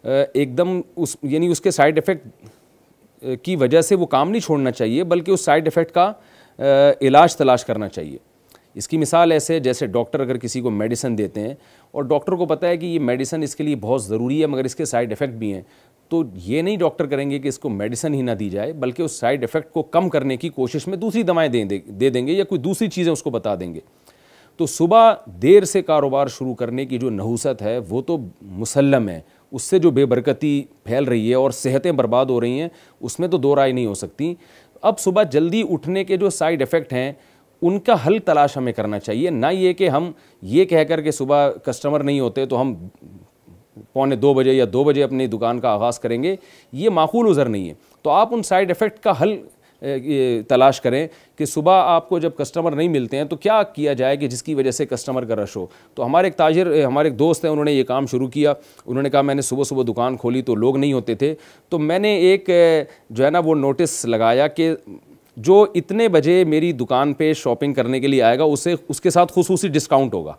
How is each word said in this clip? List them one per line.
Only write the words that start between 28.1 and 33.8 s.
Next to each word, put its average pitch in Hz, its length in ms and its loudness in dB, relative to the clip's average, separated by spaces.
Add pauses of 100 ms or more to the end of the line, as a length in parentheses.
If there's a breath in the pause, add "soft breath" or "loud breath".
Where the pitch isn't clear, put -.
مسلم 113 680 0
ہے۔ 80 120 -10 (300 soft breath)
اس 131 100 -10
سے 190 180 2
جو 165 120 6
بے 139 140 4
برکتی 143 580 0 (200)
پھیل 127 200 -2
رہی 117 260 0
ہے 123 60 2
اور 131 160 2
صحتیں 135 400 -2
برباد 127 340 2
ہو 123 160 0
رہی 123 200 -2
ہیں، 170 80 -6 (300 soft breath)
اس 120 200 -10
میں 175 80 -2
تو 175 100 0
دو 139 180 2
رائے 135 160 2
نہیں 127 140 -2